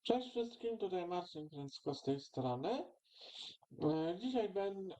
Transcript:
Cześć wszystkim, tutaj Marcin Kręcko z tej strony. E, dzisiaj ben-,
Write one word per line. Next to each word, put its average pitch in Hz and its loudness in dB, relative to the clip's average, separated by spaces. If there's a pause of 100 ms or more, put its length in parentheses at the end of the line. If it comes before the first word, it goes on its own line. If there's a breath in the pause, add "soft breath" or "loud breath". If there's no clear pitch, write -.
Cześć 247 4
wszystkim, 233 -2
tutaj 180 -2
Marcin 175 -4
Kręcko 143 -6
z - -6
tej 139 2
strony. 135 0 (960 loud breath)
E, 160 4
dzisiaj 240 2
ben-, 196 0